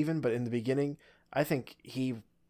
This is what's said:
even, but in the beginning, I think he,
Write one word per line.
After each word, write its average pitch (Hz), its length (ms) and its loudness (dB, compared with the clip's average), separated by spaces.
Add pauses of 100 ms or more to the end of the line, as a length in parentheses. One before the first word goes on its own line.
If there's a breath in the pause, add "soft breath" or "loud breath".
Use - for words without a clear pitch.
even, 156 200 2
but 120 120 2
in 120 120 0
the 113 60 -2
beginning, 131 460 0 (360 soft breath)
I - 120 4
think - 380 -2
he, 131 320 -2 (360)